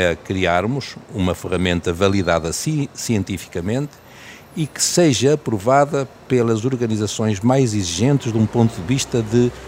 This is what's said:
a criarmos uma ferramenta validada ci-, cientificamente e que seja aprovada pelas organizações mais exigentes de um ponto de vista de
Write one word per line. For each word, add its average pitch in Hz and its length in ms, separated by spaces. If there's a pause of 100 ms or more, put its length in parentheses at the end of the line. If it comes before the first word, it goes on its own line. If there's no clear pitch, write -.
(100)
a 82 60
criarmos 92 800 (180)
uma 90 220
ferramenta 90 560
validada 85 600
ci-, 151 400
cientificamente 104 1000 (640)
e 156 120
que - 140
seja 143 520
aprovada 135 720 (200)
pelas 117 360
organizações 110 760
mais 123 340
exigentes 107 580
de 113 60
um 110 80
ponto 113 340
de - 60
vista 127 340
de 120 300 (180)